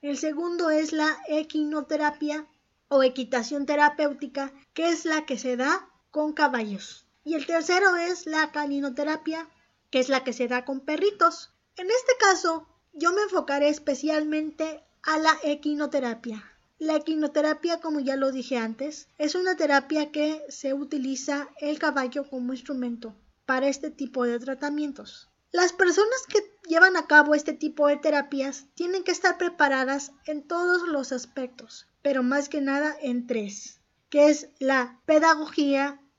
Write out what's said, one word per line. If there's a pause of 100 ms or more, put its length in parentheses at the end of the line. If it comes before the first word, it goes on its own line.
El
segundo
es
la (100)
equinoterapia (400)
o
equitación
terapéutica, (200)
que
es
la
que
se
da (200)
con
caballos. (200)
Y
el
tercero
es
la
caninoterapia, (400)
que
es
la
que
se
da
con
perritos. (240)
En
este
caso, (260)
yo
me
enfocaré
especialmente (180)
a
la
equinoterapia. (300)
La
equinoterapia,
como
ya
lo
dije
antes, (100)
es
una
terapia
que
se
utiliza (100)
el
caballo
como
instrumento (320)
para
este
tipo
de
tratamientos. (240)
Las
personas
que (280)
llevan
a
cabo
este
tipo
de
terapias
tienen
que
estar
preparadas (140)
en
todos
los
aspectos, (140)
pero
más
que
nada
en
tres, (300)
que
es
la
pedagogía (160)